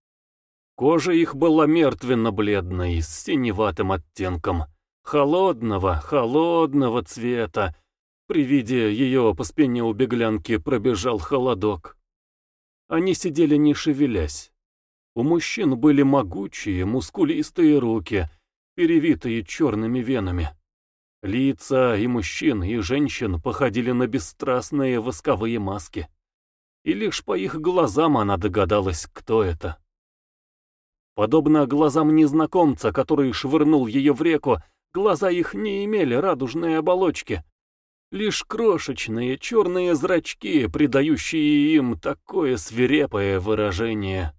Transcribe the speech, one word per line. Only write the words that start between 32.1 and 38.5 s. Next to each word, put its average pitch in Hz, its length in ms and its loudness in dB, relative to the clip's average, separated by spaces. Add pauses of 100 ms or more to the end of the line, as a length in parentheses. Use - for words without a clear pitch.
незнакомца, 156 800 2
который 135 400 0
швырнул 147 560 2
ее 135 260 2
в 123 80 -4
реку, 147 360 0 (360)
глаза 202 360 2
их 175 220 -2
не 202 320 -4
имели 190 300 0
радужной 160 640 -2
оболочки. 160 640 -2 (680)
Лишь 202 320 -4
крошечные 131 920 -2